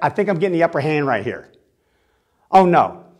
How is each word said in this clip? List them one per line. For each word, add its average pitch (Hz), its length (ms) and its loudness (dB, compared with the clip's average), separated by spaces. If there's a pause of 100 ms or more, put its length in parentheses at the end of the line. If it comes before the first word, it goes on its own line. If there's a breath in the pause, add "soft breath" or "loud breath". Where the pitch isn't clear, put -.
I 151 80 0
think 202 200 -4
I'm 185 80 -2
getting 180 160 -2
the 165 100 2
upper 165 160 0
hand 147 280 -2
right 110 160 -2
here." 104 260 -10 (1000)
Oh, 190 140 6
no. 147 380 0 (160)